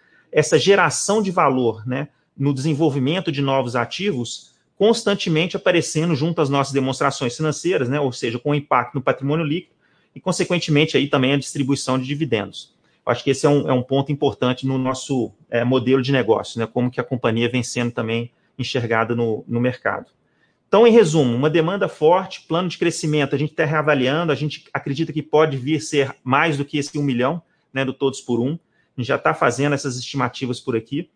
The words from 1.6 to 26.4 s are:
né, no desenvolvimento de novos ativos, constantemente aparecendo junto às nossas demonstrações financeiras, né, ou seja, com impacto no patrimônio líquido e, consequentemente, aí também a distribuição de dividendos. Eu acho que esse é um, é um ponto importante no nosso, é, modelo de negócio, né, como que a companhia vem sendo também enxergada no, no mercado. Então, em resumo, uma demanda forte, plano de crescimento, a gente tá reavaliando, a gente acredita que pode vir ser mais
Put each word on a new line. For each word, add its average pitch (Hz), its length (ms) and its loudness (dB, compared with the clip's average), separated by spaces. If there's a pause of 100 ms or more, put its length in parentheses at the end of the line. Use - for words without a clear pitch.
né, 135 220 -6 (280)
no 139 160 0
desenvolvimento 143 800 0
de 139 80 -4
novos 135 340 0
ativos, 127 760 -4 (240)
constantemente 202 800 0
aparecendo 170 580 0
junto 165 280 -2
às 135 80 0
nossas 139 220 0
demonstrações 135 600 -2
financeiras, 156 540 -2
né, 143 100 -2
ou 139 140 -2
seja, 120 260 -4
com 147 160 0
impacto 135 400 0
no 139 60 -2
patrimônio 139 440 -2
líquido 156 300 -6 (400)
e, 143 60 -18
consequentemente, 160 800 0
aí 143 100 0
também 135 240 2
a 147 60 2
distribuição 135 600 -2
de 127 60 -4
dividendos. 123 680 -4 (300)
Eu - 60 0
acho 113 140 -2
que 143 60 0
esse 135 160 0
é - 20 4
um, 143 200 2
é 139 40 0
um 127 100 2
ponto 135 300 -2
importante 127 540 -2
no 135 100 0
nosso, 127 560 -4 (160)
é, 117 160 0
modelo 131 380 2
de 127 100 0
negócio, 110 460 0
né, 113 80 0
como 123 240 -2
que 135 100 -4
a 120 40 -4
companhia 117 440 0
vem 123 140 -2
sendo 120 280 -4
também 117 400 -4 (280)
enxergada 113 560 0
no, 113 340 -2
no 117 100 -2
mercado. 113 520 -4 (580)
Então, 214 180 6
em 233 40 8
resumo, 160 440 6
uma 135 140 2
demanda 170 400 0
forte, 180 540 2
plano 170 260 -2
de - 80 -6
crescimento, 151 580 0
a 135 40 -2
gente 147 160 -4
tá 165 100 0
reavaliando, 151 680 2
a - 20 2
gente 147 300 -4 (100)
acredita 147 360 -4
que 151 120 -4
pode 151 340 2
vir 147 240 -2
ser 143 420 0
mais 143 360 2